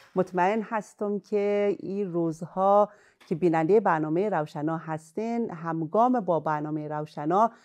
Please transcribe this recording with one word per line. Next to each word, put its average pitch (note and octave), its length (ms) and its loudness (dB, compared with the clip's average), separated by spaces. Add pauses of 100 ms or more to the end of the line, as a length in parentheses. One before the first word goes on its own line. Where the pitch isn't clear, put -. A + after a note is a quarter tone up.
(140)
مطمئن F#3 480 0
هستم G#3 560 -6
که G3+ 600 0
این G3 340 -6
روزها F#3 760 2 (400)
که F#3+ 60 -2
بینندهٔ E3 460 4
برنامهٔ E3+ 480 0
روشنا D#3+ 480 -2
هستین، G#3+ 720 -6
همگام E3 720 0
با F3 200 0
برنامهٔ D3+ 480 -4
روشنا D#3 600 0 (140)